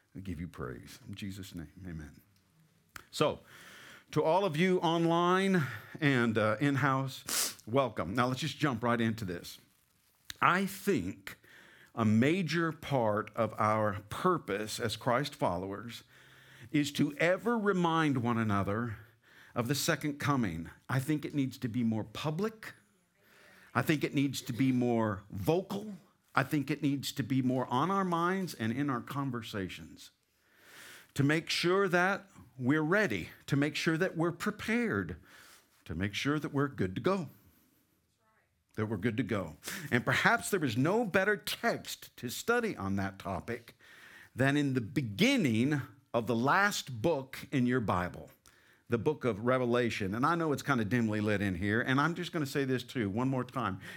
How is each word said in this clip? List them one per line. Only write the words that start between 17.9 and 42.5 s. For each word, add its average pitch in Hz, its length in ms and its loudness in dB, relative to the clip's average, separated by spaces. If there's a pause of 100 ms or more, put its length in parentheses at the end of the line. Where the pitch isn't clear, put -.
one 117 200 2
another 107 580 0 (600)
of 117 120 0
the 139 60 0
second 147 440 -2
coming. 92 500 0 (200)
I 127 100 0
think 151 260 -2
it 151 100 -8
needs 135 240 -2
to 123 100 -4
be 117 160 0
more 110 180 0
public. 190 720 -6 (1000)
I 123 100 2
think 156 200 2
it 165 100 -2
needs 139 300 0
to - 100 -6
be 131 200 2
more 117 580 2
vocal. 185 640 -2 (400)
I 127 80 4
think 143 300 -2
it 143 100 -4
needs 139 300 -2
to - 100 -4
be 131 180 0
more 127 300 0
on 143 200 2
our 196 140 0
minds 175 500 -2
and 113 180 -2
in 143 180 -2
our 120 100 -2
conversations 110 1080 -6 (1040)
to - 80 2
make 156 260 2
sure 190 400 2
that 180 380 0 (320)
we're 139 240 2
ready, 156 460 0 (180)
to 143 100 0
make 143 180 2
sure 165 220 0
that 175 200 0
we're 170 160 0
prepared, 208 840 -2 (680)
to - 100 -10
make 101 200 -2
sure 147 240 -2
that 151 160 -6
we're 139 140 0
good 98 260 -4
to 123 60 -6
go, 180 280 0 (1500)
that 107 100 -2
we're 110 100 -4
good 107 200 -2
to 131 80 0
go. 95 300 -4 (360)
And 117 140 2
perhaps 208 460 2
there 170 140 0
is 113 120 0
no 185 280 2
better 196 320 2
text - 800 -6
to 123 120 -8
study 233 480 0